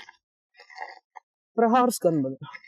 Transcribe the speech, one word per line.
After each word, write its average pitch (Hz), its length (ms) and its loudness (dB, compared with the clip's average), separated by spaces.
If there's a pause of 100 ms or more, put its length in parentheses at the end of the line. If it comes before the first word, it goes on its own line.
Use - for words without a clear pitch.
(1600)
ప్రహార్ 240 400 4
స్కంద్ 165 280 2
బదులు, 135 220 -8 (200)